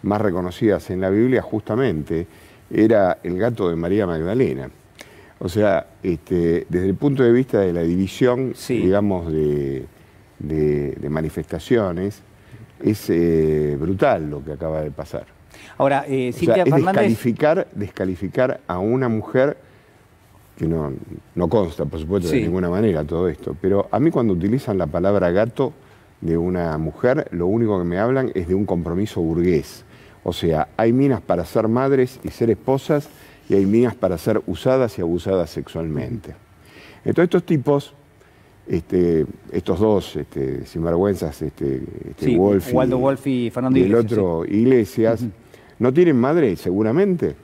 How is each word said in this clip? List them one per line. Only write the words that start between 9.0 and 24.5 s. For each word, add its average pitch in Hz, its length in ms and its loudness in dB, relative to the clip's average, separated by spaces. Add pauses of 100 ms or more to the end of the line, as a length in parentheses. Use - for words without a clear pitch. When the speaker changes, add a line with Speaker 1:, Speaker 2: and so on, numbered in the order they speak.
Speaker 1:
de, 71 540 -2 (520)
de, 73 540 -2
de - 160 -10
manifestaciones, 85 1120 -4 (640)
es, 107 260 -2
eh, 78 720 2
brutal 92 480 0
lo 71 160 -10
que 78 80 -10
acaba 78 300 -6
de 76 80 -6
pasar. 78 340 -12 (540)
Speaker 2:
Ahora, 139 280 2
eh, 131 220 -2
Speaker 1:
O 123 40 -6
sea, 123 60 -10
Speaker 2:
Cintia 170 260 4
Speaker 1:
es 139 60 4
Speaker 2:
Fernández 147 140 4 (160)
Speaker 1:
descalificar, 139 720 2
descalificar 101 920 -2
a 90 120 -4
una 120 300 0
mujer 127 480 0 (1000)
que 82 80 -4
no, 78 260 -2 (420)
no 82 140 0
consta, 80 380 0
por 76 120 -8
supuesto, 85 300 -2
de 139 80 0
Speaker 2:
Sí. 117 60 0
Speaker 1:
ninguna 87 260 -2
manera 90 360 0
todo 85 220 -2
esto, - 320 -6
pero 98 320 0
a 107 80 0
mí 151 120 2
cuando 113 240 0
utilizan 101 420 -2